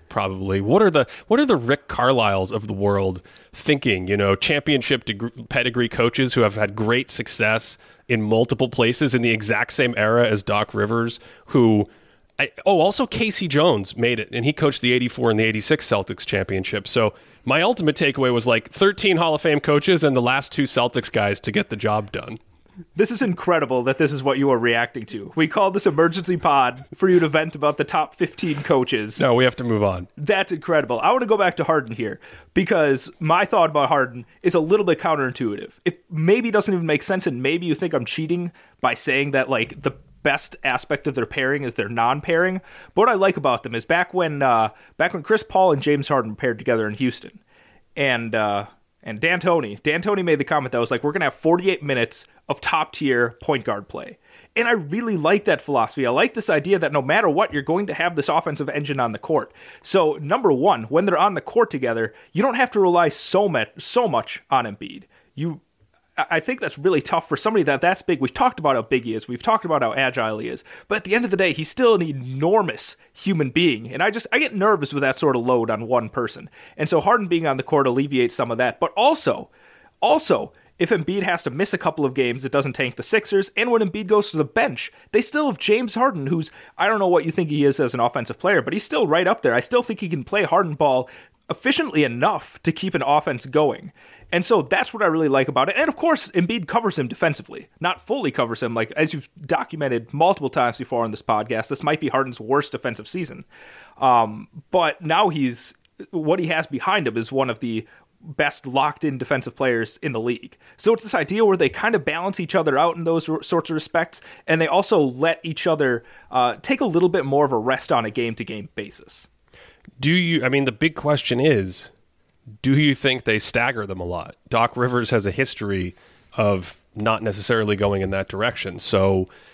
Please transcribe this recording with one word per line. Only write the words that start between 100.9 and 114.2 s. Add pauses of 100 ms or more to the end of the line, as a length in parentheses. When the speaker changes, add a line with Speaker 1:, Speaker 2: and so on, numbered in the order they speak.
Speaker 2:
on
this
podcast,
this
might
be
Harden's
worst
defensive
season. (520)
Um, (240)
but
now
he's, (360)
what
he
has
behind
him
is
one
of
the (360)
best
locked-in
defensive
players
in
the
league. (180)
So
it's
this
idea
where
they
kind
of
balance
each
other
out
in
those
r-,
sorts
of
respects, (280)